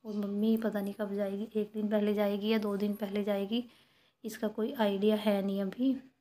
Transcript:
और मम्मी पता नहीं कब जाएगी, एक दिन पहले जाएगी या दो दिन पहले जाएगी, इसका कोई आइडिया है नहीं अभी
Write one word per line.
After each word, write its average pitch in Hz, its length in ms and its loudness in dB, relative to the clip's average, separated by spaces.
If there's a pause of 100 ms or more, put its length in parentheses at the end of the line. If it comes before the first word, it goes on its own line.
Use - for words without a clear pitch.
और 214 120 -6
मम्मी 208 400 2
पता 208 240 -2
नहीं 202 140 -4
कब 202 200 -4
जाएगी, 202 420 -4
एक 208 180 -2
दिन 214 140 -2
पहले 208 260 2
जाएगी 202 340 0
या 220 100 4
दो 208 180 0
दिन 202 180 0
पहले 202 300 -2
जाएगी, 202 400 0 (600)
इसका 214 260 -4
कोई 214 300 -2
आइडिया 208 360 4
है 208 260 2
नहीं 196 200 0
अभी 247 300 0 (280)